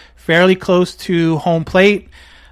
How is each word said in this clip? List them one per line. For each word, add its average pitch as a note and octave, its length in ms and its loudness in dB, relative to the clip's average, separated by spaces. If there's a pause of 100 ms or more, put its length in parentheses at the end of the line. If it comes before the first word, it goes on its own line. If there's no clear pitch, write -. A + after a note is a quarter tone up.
(160)
fairly F3+ 400 2
close F3+ 400 -2
to E3 420 -2
home E3 260 -2
plate. G3 440 0 (440)